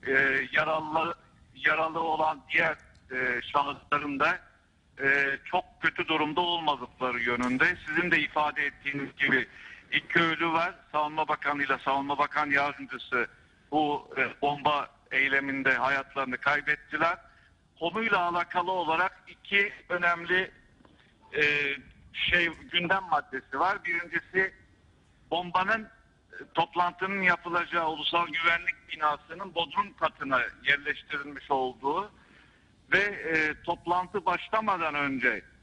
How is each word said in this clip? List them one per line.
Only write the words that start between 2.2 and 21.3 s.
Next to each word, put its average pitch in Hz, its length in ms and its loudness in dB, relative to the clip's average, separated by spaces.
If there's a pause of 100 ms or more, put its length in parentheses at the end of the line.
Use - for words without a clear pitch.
diğer, 160 260 2 (340)
e, 127 300 -2
şahısların 143 800 -2
da, 170 200 2 (640)
e, 139 440 2
çok 180 200 0 (160)
kötü 165 260 -2
durumda 156 340 2
olmadıkları 143 800 -2
yönünde. 123 580 2 (100)
Sizin 165 240 0
de 160 80 4
ifade 151 460 0
ettiğiniz 139 520 -6
gibi 135 300 2 (440)
iki 147 280 0
ölü 165 280 2
var. 165 280 0 (160)
Savunma 151 360 0
Bakanı 143 360 0
ile 135 220 0
Savunma 139 320 0
Bakan 147 320 0
Yardımcısı 139 800 -2 (440)
bu, 147 460 0
e, 131 240 -2
bomba 143 580 0 (120)
eyleminde 135 600 2
hayatlarını 131 640 -2
kaybettiler. 151 800 0 (600)
Konuyla 196 400 0
alakalı 175 520 0
olarak 175 560 0
iki 202 460 0 (160)
önemli, 175 640 0 (840)